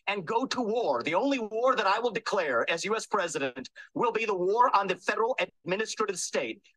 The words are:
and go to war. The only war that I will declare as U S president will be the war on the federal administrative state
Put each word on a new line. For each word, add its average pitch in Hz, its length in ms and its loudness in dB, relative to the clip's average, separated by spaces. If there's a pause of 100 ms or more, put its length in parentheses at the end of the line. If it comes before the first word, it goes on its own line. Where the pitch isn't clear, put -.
and 196 200 -4
go 240 200 0
to - 160 -2
war. 196 400 0
The 160 120 -2
only 262 240 2
war 226 380 2
that 214 100 2
I 196 140 4
will 240 100 0
declare 151 600 0
as 165 160 -2
U 214 100 0
S 208 100 -4
president 151 640 -2 (260)
will 233 180 0
be 220 120 0
the 214 100 0
war 220 400 4
on 202 120 4
the 180 100 -2
federal 226 440 -2
administrative 202 760 -4
state - 440 -4 (140)